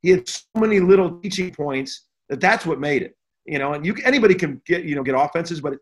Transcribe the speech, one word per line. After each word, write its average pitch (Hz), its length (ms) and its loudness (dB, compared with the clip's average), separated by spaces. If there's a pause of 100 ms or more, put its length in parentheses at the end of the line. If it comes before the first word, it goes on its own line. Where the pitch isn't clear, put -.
He 170 80 2
had 180 180 2
so - 160 -12 (120)
many 220 240 4
little 180 400 4
teaching 185 320 -6
points 135 540 -8 (220)
that 135 120 -6
that's 208 240 0
what 147 160 -4
made 143 220 0
it, - 140 -12 (280)
you 147 140 -6
know, 143 160 -4
and 147 100 -8
you, 196 100 -2 (100)
anybody 233 300 6
can 143 320 -4
get, 175 180 -2
you 147 100 -4
know, 139 80 -4
get 131 120 -2
offenses, 165 460 -2
but 139 140 -6
it - 80 -14